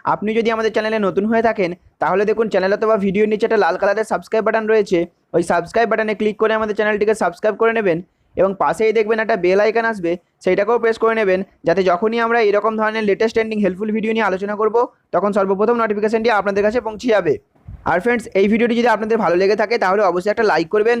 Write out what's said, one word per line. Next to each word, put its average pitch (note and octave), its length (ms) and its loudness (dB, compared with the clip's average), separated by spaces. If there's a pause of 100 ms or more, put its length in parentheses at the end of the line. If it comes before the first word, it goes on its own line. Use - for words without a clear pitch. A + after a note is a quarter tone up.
(120)
আপনি G3+ 260 -2
যদি A3 160 2
আমাদের A3 200 -2
চ্যানেলে A3 320 -2
নতুন F#3+ 240 0
হয়ে A3+ 180 2
থাকেন G3+ 220 0 (320)
তাহলে F3+ 280 2
দেখুন A3 220 0
চ্যানেল F#3+ 260 2
অথবা A3 160 2 (100)
ভিডিওর G#3 280 2
নিচে G#3+ 140 0
একটা A3 180 2
লাল E3 160 0
কালারের G3+ 320 0
সাবস্ক্রাইব G3 340 -2
বাটন A3 260 0
রয়েছে, G3+ 260 2 (380)
ওই F3 140 2
সাবস্ক্রাইব F3+ 400 0
বাটনে A3 300 -2
ক্লিক G#3+ 220 -2
করে A3 160 2
আমাদের G#3+ 200 -4
চ্যানেলটিকে G#3+ 440 0
সাবস্ক্রাইব G3 400 -2
করে A3+ 180 2
নেবেন F3 200 0 (400)
এবং F#3+ 100 2 (120)
পাশেই F#3+ 360 0
দেখবেন A3 260 0
একটা A3 200 0
বেল F#3 200 2
আইকন A3+ 280 0
আসবে, F3 200 -4 (320)
সেইটাকেও G3+ 380 0
প্রেস A3+ 200 0
করে A3+ 180 2
নেবেন, F#3 200 0 (260)
যাতে F3 140 2 (100)
যখনই A3 360 0
আমরা A#3 120 0 (100)
এরকম G3+ 320 2
ধরনের G#3+ 300 -2
লেটেস্ট A3 260 0
ট্রেন্ডিং A3 280 -2
হেল্পফুল F#3+ 320 -4
ভিডিও A3 180 -2
নিয়ে A3 140 0
আলোচনা G3 320 -4
করব A3 160 0 (380)
তখন F#3+ 220 0
সর্বপ্রথম G3+ 460 0
নোটিফিকেশনটি A3 460 0 (100)
আপনাদের G3 280 0
কাছে A3 200 -2
পৌঁছে A3 280 -8
যাবে। E3+ 200 2 (580)
আর E3+ 120 2
ফ্রেন্ডস, A#3+ 200 -2 (160)
এই G#3 120 4
ভিডিওটি A#3 280 2
যদি A#3+ 140 2
আপনাদের A3 300 -2
ভালো E3+ 180 2
লেগে G3+ 200 2
থাকে G#3+ 220 -2
তাহলে G3 260 2
অবশ্যই F3+ 240 0
একটা A3+ 180 0
লাইক D#3+ 220 0
করবেন A3 260 2